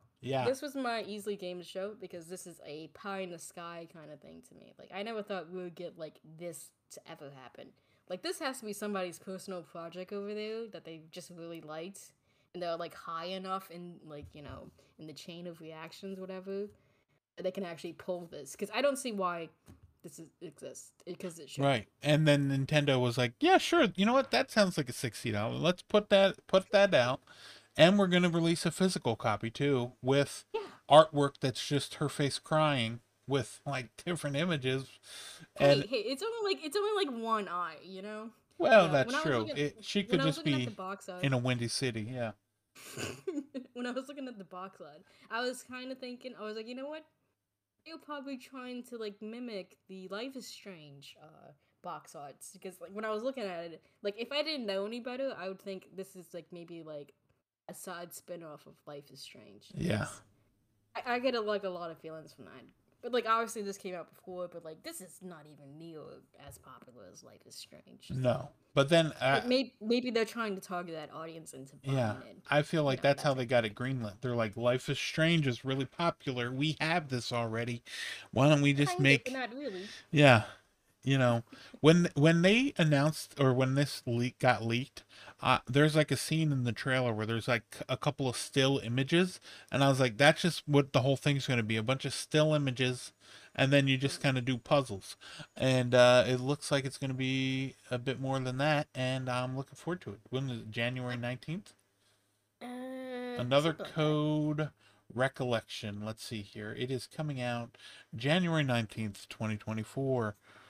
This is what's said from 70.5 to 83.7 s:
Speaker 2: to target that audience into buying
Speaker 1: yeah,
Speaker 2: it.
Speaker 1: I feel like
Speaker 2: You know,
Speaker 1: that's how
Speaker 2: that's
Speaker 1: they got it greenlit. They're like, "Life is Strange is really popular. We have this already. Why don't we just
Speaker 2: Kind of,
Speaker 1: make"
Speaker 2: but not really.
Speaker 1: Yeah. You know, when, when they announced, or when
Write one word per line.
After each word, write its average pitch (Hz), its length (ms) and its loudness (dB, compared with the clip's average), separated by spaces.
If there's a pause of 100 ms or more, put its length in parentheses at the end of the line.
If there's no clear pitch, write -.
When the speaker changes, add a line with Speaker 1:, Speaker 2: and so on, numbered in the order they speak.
Speaker 2:
to 190 40 -10
target 175 340 -8
that 151 180 -12
audience 160 420 -14
into 135 220 -16
buying 135 200 -2
Speaker 1:
yeah, 110 240 0
Speaker 2:
it. - 300 -20
Speaker 1:
I 143 120 4
feel 156 220 0
like 131 140 2
Speaker 2:
You - 60 -10
know, 143 40 6
Speaker 1:
that's 139 140 2
how 151 80 2
Speaker 2:
that's 131 80 0
Speaker 1:
they 123 80 -2
got 120 180 4
it 104 100 -4
greenlit. 123 460 -6
They're 123 160 -2
like, 110 200 0
"Life 123 340 0
is 135 80 -2
Strange 160 480 2
is 123 180 -2
really 135 220 -2
popular. 127 640 -2
We 143 280 0
have 160 280 0
this 127 240 -4
already. 117 500 -2 (500)
Why 135 180 6
don't 147 120 6
we 143 120 6
just 143 160 4
Speaker 2:
Kind - 100 -2
of, - 20 4
Speaker 1:
make" 139 220 6
Speaker 2:
but 247 80 -8
not 247 220 -8
really. 214 340 -10 (220)
Speaker 1:
Yeah. 135 340 10 (580)
You 135 140 2
know, 120 280 4 (360)
when, 170 340 8
when 165 280 6
they 226 340 4
announced, 151 640 2
or 131 140 6
when 131 200 2